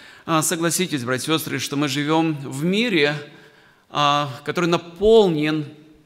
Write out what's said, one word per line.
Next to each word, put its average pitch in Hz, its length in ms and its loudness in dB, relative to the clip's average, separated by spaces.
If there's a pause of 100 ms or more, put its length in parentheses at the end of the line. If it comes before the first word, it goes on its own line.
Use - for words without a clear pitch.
(260)
А, 160 160 2
согласитесь, 165 600 -2
братья 127 280 -2
и 160 60 2
сестры, 147 220 -6
что - 160 -6
мы 147 120 0
живём 151 500 0
в 135 260 -8
мире, 180 520 2 (760)
а, 147 400 0 (140)
который 175 200 -2
наполнен 170 1000 2 (400)